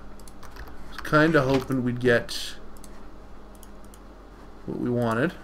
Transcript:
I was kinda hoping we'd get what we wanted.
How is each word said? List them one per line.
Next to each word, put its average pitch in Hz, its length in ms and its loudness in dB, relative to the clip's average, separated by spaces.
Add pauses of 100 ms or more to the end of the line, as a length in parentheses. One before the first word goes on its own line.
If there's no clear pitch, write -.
(420)
I - 500 -10
was - 100 -8
kinda 151 400 8
hoping 131 420 2
we'd 123 160 0
get - 540 4 (2000)
what - 160 -4
we 123 80 0
wanted. 120 560 2